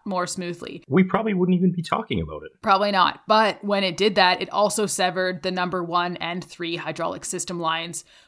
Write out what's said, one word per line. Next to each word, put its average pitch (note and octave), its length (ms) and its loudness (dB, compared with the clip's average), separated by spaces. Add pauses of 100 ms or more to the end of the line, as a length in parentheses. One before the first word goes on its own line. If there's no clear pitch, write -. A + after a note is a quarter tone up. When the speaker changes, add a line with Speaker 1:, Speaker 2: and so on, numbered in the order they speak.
Speaker 1:
more F3+ 240 -2
smoothly. - 600 -8
Speaker 2:
We D#3 140 6
probably G3+ 320 0
wouldn't F3+ 240 4
even F3+ 140 4
be E3+ 100 -4
talking D#3 380 -2
about D2+ 240 -8
it. - 80 -18 (100)
Speaker 1:
Probably G3+ 300 2
not. F3+ 340 2
But G#3+ 380 4
when G3+ 180 2
it F3+ 140 0
did G3 180 2
that, F3+ 280 4
it F#3+ 80 -6
also G3+ 360 2
severed F#3 560 -2
the F#3 80 -2
number F3+ 320 -2
one F3 360 -2
and E3+ 260 -6
three E3+ 320 -8
hydraulic E3 480 -6
system F3 340 -6
lines, E3 460 -4 (240)